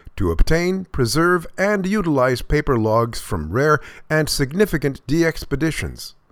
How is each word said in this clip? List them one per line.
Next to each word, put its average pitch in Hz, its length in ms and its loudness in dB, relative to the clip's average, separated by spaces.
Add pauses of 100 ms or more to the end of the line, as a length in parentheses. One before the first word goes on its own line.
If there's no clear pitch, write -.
(160)
to 90 160 0
obtain, 175 600 2
preserve, 165 520 2 (120)
and 196 280 0
utilize 151 560 0
paper 147 380 0
logs 110 400 0
from 78 320 -6
rare 143 300 2 (280)
and 156 200 0
significant 147 800 0
D 165 180 2
expeditions. 143 920 -4 (160)